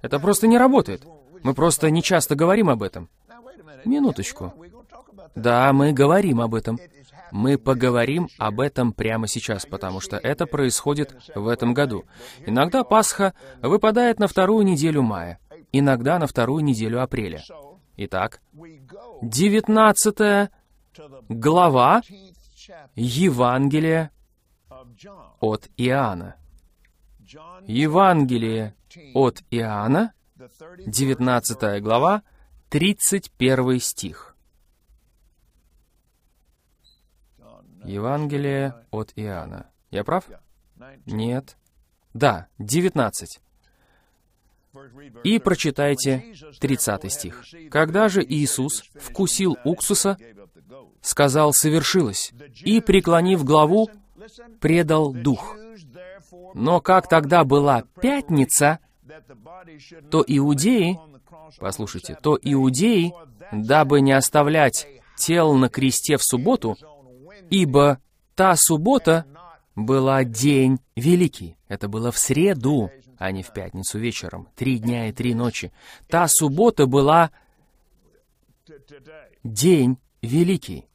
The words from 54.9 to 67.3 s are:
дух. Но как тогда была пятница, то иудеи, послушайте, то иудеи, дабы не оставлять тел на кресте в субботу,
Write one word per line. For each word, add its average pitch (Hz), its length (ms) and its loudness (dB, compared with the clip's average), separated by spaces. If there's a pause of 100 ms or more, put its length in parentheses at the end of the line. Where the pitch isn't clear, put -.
дух. 120 420 -4 (1000)
Но 165 260 0
как 185 260 2
тогда 160 360 4
была 139 400 2 (180)
пятница, 160 800 0 (1300)
то 160 160 2
иудеи, 160 760 0 (600)
послушайте, - 560 -10
то - 260 0
иудеи, 151 720 0 (380)
дабы 135 500 2
не 135 120 4
оставлять 147 760 2 (300)
тел 160 360 2
на 131 160 4
кресте 135 480 -2
в - 60 -2
субботу, 127 540 -2 (720)